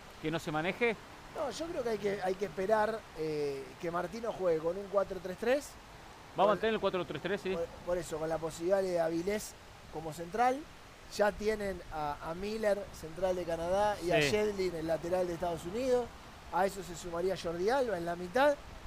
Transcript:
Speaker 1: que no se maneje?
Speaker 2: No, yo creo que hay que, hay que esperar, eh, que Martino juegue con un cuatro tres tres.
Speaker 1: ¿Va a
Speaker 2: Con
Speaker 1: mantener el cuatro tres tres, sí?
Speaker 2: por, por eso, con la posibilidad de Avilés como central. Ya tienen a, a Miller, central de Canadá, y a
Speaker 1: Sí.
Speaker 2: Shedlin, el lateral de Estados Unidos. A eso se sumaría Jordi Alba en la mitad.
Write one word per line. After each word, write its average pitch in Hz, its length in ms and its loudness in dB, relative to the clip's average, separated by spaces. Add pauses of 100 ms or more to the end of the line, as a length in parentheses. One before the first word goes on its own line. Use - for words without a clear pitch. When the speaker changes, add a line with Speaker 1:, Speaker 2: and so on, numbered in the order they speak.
(220)
Speaker 1:
que 156 100 -2
no 165 80 0
se 170 120 -4
maneje? 190 440 2 (400)
Speaker 2:
No, 294 160 -2
yo 311 140 -4
creo 330 180 -4
que 233 60 -2
hay 220 80 0
que, 202 260 -2
hay 196 120 2
que 202 100 -2
esperar, 214 540 2 (180)
eh, 147 460 -2 (180)
que 170 100 -2
Martino 180 420 -2
juegue 170 260 2
con 170 180 0
un 202 140 -4
cuatro 196 300 2
tres 185 180 -6
tres. 262 300 2 (680)
Speaker 1:
¿Va 175 60 6
a - 20 10
Speaker 2:
Con - 20 8
Speaker 1:
mantener 214 280 4
el 190 40 -2
cuatro 185 260 2
tres 151 160 -6
tres, 190 200 -2
sí? 190 100 -2
Speaker 2:
por, 170 140 0 (200)
por 180 120 2
eso, 160 200 -4
con 160 120 -2
la 160 80 0
posibilidad 170 440 2
de 180 180 2
Avilés 170 540 0 (400)
como 156 200 -6
central. 220 460 2 (560)
Ya 208 160 6
tienen 208 480 -2 (120)
a, 147 260 -2 (120)
a 165 40 -4
Miller, 202 460 0 (200)
central 180 360 0
de 180 80 0
Canadá, 180 600 2
y 175 80 0
a 160 100 6
Speaker 1:
Sí. 143 100 6
Speaker 2:
Shedlin, 202 440 2
el 160 120 -2
lateral 170 400 2
de 170 80 -2
Estados 165 300 -2
Unidos. 247 400 2 (460)
A 180 140 6
eso 190 180 -2
se 165 120 -10
sumaría 175 460 0
Jordi 175 280 0
Alba 247 280 4
en 170 80 -2
la 170 100 0
mitad. 247 400 4 (320)